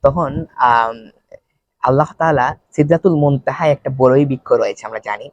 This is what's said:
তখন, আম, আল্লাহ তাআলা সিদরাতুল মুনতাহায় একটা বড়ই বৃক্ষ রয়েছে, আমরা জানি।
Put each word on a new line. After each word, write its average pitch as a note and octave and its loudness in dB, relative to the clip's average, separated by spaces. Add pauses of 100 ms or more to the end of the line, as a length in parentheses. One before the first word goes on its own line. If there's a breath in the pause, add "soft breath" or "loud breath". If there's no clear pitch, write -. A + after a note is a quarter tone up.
তখন, D3+ -2 (100)
আম, A#2 0 (720)
আল্লাহ C#3 0
তাআলা D3+ -2 (160)
সিদরাতুল E3 2
মুনতাহায় D3 0
একটা C#3 -4
বড়ই C3 4
বৃক্ষ C3+ -4
রয়েছে, G#2+ -2
আমরা A2 -10
জানি। G#2+ -10